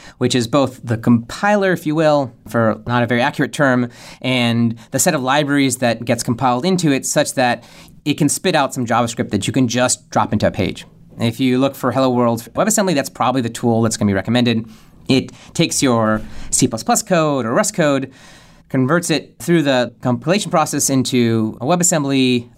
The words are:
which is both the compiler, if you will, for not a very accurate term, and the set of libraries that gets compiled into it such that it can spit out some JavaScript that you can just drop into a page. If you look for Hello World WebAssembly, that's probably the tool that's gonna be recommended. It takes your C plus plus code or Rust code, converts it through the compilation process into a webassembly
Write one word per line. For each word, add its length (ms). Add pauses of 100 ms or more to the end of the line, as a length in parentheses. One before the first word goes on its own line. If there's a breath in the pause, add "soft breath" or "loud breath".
(180 loud breath)
which 180
is 120
both 360
the 140
compiler, 720
if 140
you 100
will, 380 (140)
for 400
not 160
a 40
very 140
accurate 320
term, 360 (320 loud breath)
and 560 (140 loud breath)
the 80
set 140
of 80
libraries 560
that 260
gets 200
compiled 420
into 260
it 140
such 280
that 300 (420 loud breath)
it 100
can 120
spit 280
out 180
some 120
JavaScript 440
that 180
you 60
can 140
just 420
drop 240
into 140
a 40
page. 340 (340)
If 200
you 200
look 160
for 160
Hello 180
World 320 (140)
WebAssembly, 400
that's 140
probably 320
the 80
tool 340
that's 140
gonna 120
be 60
recommended. 520 (400 loud breath)
It 240 (220 loud breath)
takes 280
your 400 (300 loud breath)
C 160
plus 160
plus 200
code 420
or 80
Rust 200
code, 400 (560 loud breath)
converts 400
it 300
through 240
the 380
compilation 480
process 400
into 680
a 60
webassembly 920